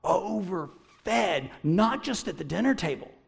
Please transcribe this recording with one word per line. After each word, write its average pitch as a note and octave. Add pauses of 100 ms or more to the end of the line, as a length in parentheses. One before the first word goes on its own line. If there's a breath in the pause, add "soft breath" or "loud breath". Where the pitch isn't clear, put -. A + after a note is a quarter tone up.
overfed, F#3+ (140 loud breath)
not G#3+
just B3
at F3
the -
dinner G#3+
table. D3 (180)